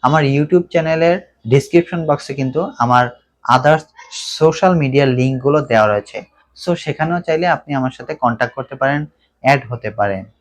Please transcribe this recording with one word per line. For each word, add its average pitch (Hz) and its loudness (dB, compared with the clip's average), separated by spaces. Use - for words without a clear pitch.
আমার 156 2
YouTube 151 0
চ্যানেলের 165 0
ডেসক্রিপশন 170 2
বক্সে 143 -2
কিন্তু 131 -2
আমার 123 4
others 151 2
সোশ্যাল 160 2
মিডিয়ার 139 2
লিঙ্কগুলো 131 0
দেওয়া 110 4
রয়েছে। 104 -4
So 180 -4
সেখানেও 160 -4
চাইলে 165 -2
আপনি - -14
আমার 127 -2
সাথে 120 -12
কন্ট্যাক্ট 120 -2
করতে 131 -12
পারেন, 139 0
অ্যাড 135 4
হতে 117 -8
পারেন। 98 -2